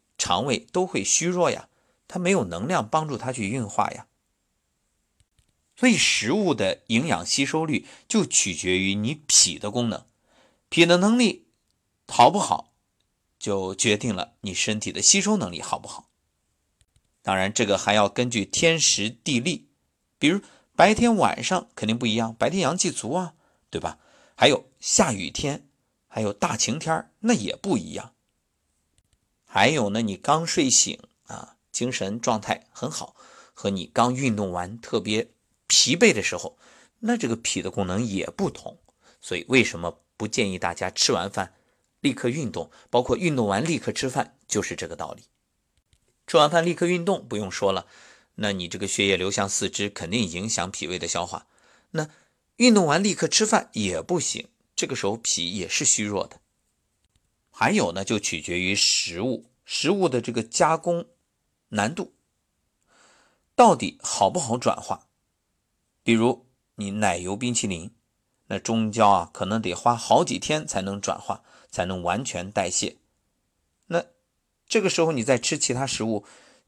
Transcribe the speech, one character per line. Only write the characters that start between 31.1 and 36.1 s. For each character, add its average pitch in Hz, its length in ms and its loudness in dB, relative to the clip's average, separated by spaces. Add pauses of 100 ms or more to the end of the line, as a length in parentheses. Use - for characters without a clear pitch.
啊， - 320 -16 (140)
精 123 200 -4
神 107 300 -6
状 113 180 0
态 - 320 -4
很 - 180 -8
好， - 260 -10 (380)
和 - 180 -4
你 95 200 -6
刚 120 220 2
运 127 220 0
动 101 160 -4
完 90 280 -8
特 - 220 -4
别 107 300 -2 (340)
疲 - 300 4
惫 202 180 6